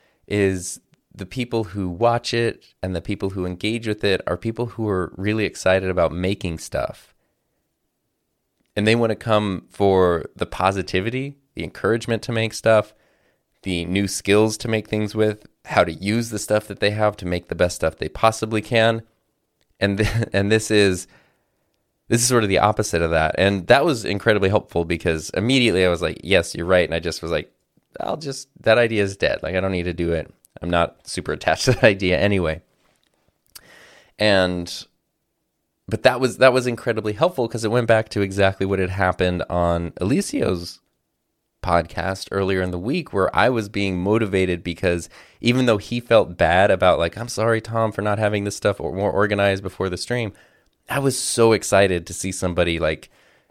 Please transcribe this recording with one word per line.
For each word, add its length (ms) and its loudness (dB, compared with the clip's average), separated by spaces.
is 540 -2
the 120 -12
people 380 -4
who 240 -6
watch 460 0
it 300 -2
and 140 -4
the 40 -6
people 300 -4
who 160 -4
engage 400 -4
with 180 -4
it 220 0
are 100 -2
people 300 -6
who 220 -6
are 280 -2
really 280 -2
excited 460 0
about 220 0
making 460 -4
stuff. 560 -10
And 100 0
they 80 6
wanna 220 2
come 520 0
for 580 4
the 100 -4
positivity, 920 -2
the 100 -8
encouragement 600 -2
to 80 -6
make 220 -2
stuff, 400 2
the 220 -2
new 240 0
skills 500 2
to 100 -8
make 200 -4
things 260 -4
with, 320 -2
how 180 2
to 80 -2
use 380 -4
the 80 -6
stuff 300 -2
that 120 -14
they 120 0
have 260 0
to 80 -10
make 220 -4
the 60 -8
best 220 0
stuff 220 -4
they 100 -6
possibly 540 -2
can." 400 2
And 180 0
th-, 300 0
<laughs> 40 -14
and 180 0
this 200 2
is, 360 2
this 140 2
is 60 2
sort 140 2
of 60 0
the 100 2
opposite 440 0
of 80 0
that. 280 0
And 280 2
that 180 6
was 200 0
incredibly 440 2
helpful 360 0
because 460 -2
immediately 540 2
I 60 4
was 120 -2
like, 220 -4
"Yes, 300 0
you're 120 -6
right." 180 4
And 100 -2
I 60 -2
just 220 -6
was 80 -6
like, 220 -4
"I'll 160 -4
just, 320 -12
that 160 4
idea 240 2
is 140 -4
dead. 260 0
Like, 120 -4
I 60 0
don't 120 -2
need 120 -2
to 80 -2
do 200 -2
it. 200 -4
I'm 80 -4
not 360 0
super 260 -6
attached 320 -6
<laughs> 20 -4
to 60 4
that 120 2
idea 340 4
anyway." 440 0
And, 680 0
but 160 -6
that 160 6
was, 200 -2
that 140 8
was 140 0
incredibly 460 -2
helpful 340 0
'cause 180 -4
it 60 0
went 160 2
back 240 4
to 120 -2
exactly 440 2
what 120 0
had 120 0
happened 600 0
on 500 0
Alessio's 800 -2
podcast 680 -2
earlier 320 0
in 80 -2
the 80 -4
week, 340 -6
where 240 0
I 140 4
was 180 -2
being 300 -2
motivated 640 0
because 460 -4
even 260 2
though 120 4
he 220 -6
felt 380 2
bad 320 4
about, 280 4
like, 200 -2
"I'm 100 -8
sorry, 320 0
Tom, 320 -2
for 80 -6
not 180 -2
having 260 0
this 120 -6
stuff 240 -2
or 140 -6
more 160 -2
organized 520 0
before 280 -4
the 80 -4
stream," 340 -6
I 100 -4
was 200 0
so 340 4
excited 540 2
to 80 -12
see 180 -6
somebody, 460 -2
like, 320 -4